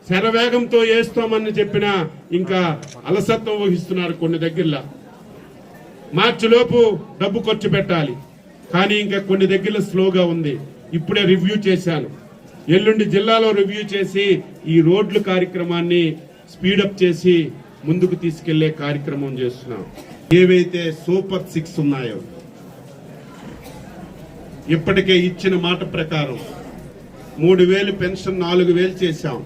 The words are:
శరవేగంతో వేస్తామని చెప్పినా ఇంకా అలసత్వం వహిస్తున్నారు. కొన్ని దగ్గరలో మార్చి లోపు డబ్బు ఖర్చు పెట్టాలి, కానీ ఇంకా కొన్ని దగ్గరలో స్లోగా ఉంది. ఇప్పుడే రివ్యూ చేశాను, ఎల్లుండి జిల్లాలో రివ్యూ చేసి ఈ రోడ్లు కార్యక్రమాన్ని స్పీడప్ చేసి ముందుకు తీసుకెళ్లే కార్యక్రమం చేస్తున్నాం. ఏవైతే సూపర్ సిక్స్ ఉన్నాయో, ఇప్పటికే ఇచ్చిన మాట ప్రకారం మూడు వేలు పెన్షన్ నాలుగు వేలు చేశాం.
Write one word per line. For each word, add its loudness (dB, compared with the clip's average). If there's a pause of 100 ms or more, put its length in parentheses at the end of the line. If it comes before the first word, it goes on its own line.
శరవేగంతో 2 (120)
వేస్తామని 0
చెప్పినా 0 (460)
ఇంకా 0 (480)
అలసత్వం 0
వహిస్తున్నారు. -2
కొన్ని 0
దగ్గరలో -2 (1400)
మార్చి 2
లోపు 4 (420)
డబ్బు 0 (100)
ఖర్చు -2
పెట్టాలి, 0 (600)
కానీ 2
ఇంకా -2 (100)
కొన్ని 4
దగ్గరలో -2
స్లోగా 2 (100)
ఉంది. -2 (440)
ఇప్పుడే 0 (100)
రివ్యూ 2 (120)
చేశాను, 0 (680)
ఎల్లుండి 4 (120)
జిల్లాలో 4 (100)
రివ్యూ 0 (120)
చేసి 0 (480)
ఈ 8 (100)
రోడ్లు 2 (100)
కార్యక్రమాన్ని 0 (500)
స్పీడప్ 0
చేసి 4 (500)
ముందుకు 0
తీసుకెళ్లే 0 (140)
కార్యక్రమం -6
చేస్తున్నాం. -6 (560)
ఏవైతే 4 (220)
సూపర్ -4
సిక్స్ -6
ఉన్నాయో, -4 (2500)
ఇప్పటికే 2 (140)
ఇచ్చిన -2 (100)
మాట -2 (160)
ప్రకారం -4 (1040)
మూడు 6
వేలు 2 (100)
పెన్షన్ -4
నాలుగు 4
వేలు 0
చేశాం. -4